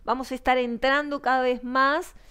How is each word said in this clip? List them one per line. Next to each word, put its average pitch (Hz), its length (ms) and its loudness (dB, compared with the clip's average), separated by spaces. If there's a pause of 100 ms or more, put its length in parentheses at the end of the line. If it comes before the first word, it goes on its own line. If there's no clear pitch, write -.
vamos 254 280 -4
a 254 40 -6
estar 254 220 0
entrando 269 640 0
cada 254 200 2
vez 247 220 0
más 269 520 0 (160)